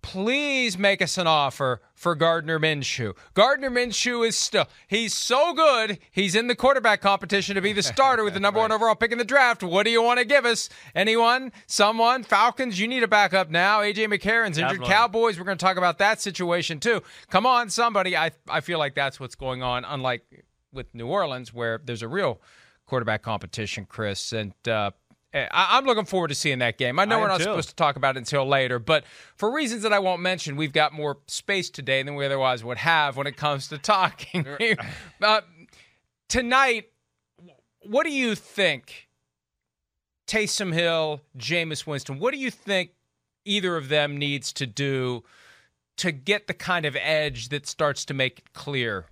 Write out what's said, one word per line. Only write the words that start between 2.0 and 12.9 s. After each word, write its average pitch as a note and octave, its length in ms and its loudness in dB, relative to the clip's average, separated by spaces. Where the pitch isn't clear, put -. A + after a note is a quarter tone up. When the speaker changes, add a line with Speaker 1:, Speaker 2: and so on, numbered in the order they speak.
Speaker 1:
Gardner E3 440 0
Minshew. C#3+ 560 -2
Gardner C4+ 340 4
Minshew A#3+ 580 0
is A3 80 0
still, - 320 0
he's G#3+ 240 -2
so C#4+ 400 2
good, B3+ 460 4
he's F#3 240 0
in A3+ 120 2
the A#3+ 80 0
quarterback A#3+ 480 4
competition G3 540 0
to F#3+ 40 0
be G3+ 140 -2
the G3+ 80 0
starter B3+ 420 2
with G3+ 80 -2
the G3 80 -4
number G3+ 160 2
Speaker 2:
<laughs> A3 40 4
Right. A3 40 4
Speaker 1:
one A3 80 0
overall A3 220 2
pick A3+ 180 0
in A#3 60 -2
the A#3+ 60 0
draft. B3 380 4
What F#3 200 2
do A3+ 80 2
you A#3 120 4
wanna A#3+ 220 4
give B3+ 220 4
us? - 240 0
Anyone? A#3 580 2
Someone? A3+ 560 2
Falcons, G#3 580 2
you A3 80 0
need B3+ 140 0